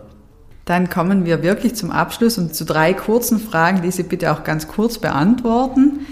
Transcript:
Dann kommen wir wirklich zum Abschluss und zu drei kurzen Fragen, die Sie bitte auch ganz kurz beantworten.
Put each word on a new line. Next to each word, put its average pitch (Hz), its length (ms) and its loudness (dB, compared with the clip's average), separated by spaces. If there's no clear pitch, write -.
Dann 180 240 0
kommen 185 380 0
wir 160 160 0
wirklich 202 320 0
zum 170 160 -8
Abschluss 226 480 0
und 170 160 -4
zu 160 100 -6
drei 160 300 2
kurzen 226 440 0
Fragen, 170 440 0
die 180 80 0
Sie 180 140 -4
bitte 165 280 -2
auch 147 100 -4
ganz 156 260 -4
kurz 226 280 -2
beantworten. 247 1160 2